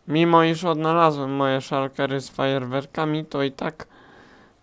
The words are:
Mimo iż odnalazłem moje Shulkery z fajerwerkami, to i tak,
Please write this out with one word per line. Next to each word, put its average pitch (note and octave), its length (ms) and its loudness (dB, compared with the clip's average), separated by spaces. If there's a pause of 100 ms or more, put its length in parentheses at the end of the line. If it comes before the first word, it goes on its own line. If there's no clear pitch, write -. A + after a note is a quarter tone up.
Mimo E3 360 6
iż E3 200 0
odnalazłem D#3 720 0
moje C3+ 240 0
Shulkery C3+ 600 -4
z B2+ 80 -10
fajerwerkami, C#3 960 -2
to C#3+ 180 -4
i C#3 100 -2
tak, - 340 -8 (760)